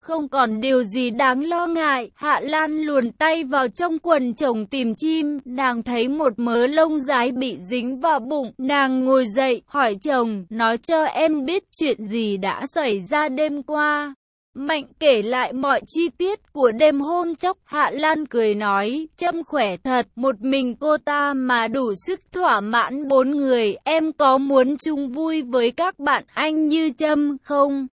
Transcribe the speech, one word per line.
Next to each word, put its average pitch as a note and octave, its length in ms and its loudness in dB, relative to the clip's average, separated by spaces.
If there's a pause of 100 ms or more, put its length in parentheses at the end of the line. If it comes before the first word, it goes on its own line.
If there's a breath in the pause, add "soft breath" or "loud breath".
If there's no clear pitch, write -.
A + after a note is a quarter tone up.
Không D#4 280 -6
còn A3+ 320 0
điều B3+ 220 4
gì A#3+ 260 -2
đáng B3+ 360 2
lo E4+ 220 -2
ngại, D4+ 480 -2
Hạ D4 280 0
Lan D#4 340 0
luồn C#4+ 340 0
tay D#4+ 320 0
vào C4 240 0
trong E4 320 -2
quần C#4 340 2
chồng A#3 320 -2
tìm A#3 300 -2
chim, D4+ 500 -2
nàng B3 380 -2
thấy B3 240 -2
một C#4+ 300 0
mớ A#3+ 300 2
lông D#4 320 2
dái B3+ 320 0
bị B3 260 -4 (140)
dính B3 280 -4
vào D4+ 200 2
bụng, B3+ 380 -4
nàng C4 480 0
ngồi C4 200 4
dậy, A#3+ 400 0
hỏi A#3+ 380 0
chồng, A#3 460 -2
"Nói A3+ 280 0
cho D#4+ 260 0
em D4+ 420 0
biết F4 180 -2 (160)
chuyện A#3 260 -2
gì G#3 320 -2
đã F#3+ 240 -4 (140)
xảy A#3 340 0
ra D4+ 200 0
đêm C#4+ 340 -2
qua." D4 500 -2 (420)
Mạnh C#4+ 280 -4 (160)
kể C4+ 220 4
lại A#3 320 -2
mọi C4+ 340 0
chi E4 300 -2
tiết F#4+ 360 -4
của B3+ 180 4
đêm C#4+ 300 4
hôm E4+ 340 -2
chốc, F4+ 300 -2
Hạ D4 280 0
Lan D#4 320 0
cười A3 300 0
nói, G#3 520 -2 (100)
"Trâm E4+ 260 -2
khỏe C#4 340 -2
thật, B3 380 -2
một A#3+ 260 -2
mình C4 380 0
cô D4+ 180 2
ta D4 360 -2
mà B3+ 340 0
đủ A#3 260 -2 (140)
sức F#4 120 -4 (120)
thỏa C#4+ 300 2
mãn A#3 460 -2
bốn C4+ 240 4
người, B3+ 520 0
em D#4+ 280 0
có C4+ 260 4
muốn C4+ 380 4 (100)
chung C#4+ 240 -2
vui D#4 320 -2
với A#3+ 300 0
các F4 280 -2
bạn C#4 240 0 (100)
anh D#4 340 0
như D#4 300 2
Trâm D4 460 0
không? C#4 520 0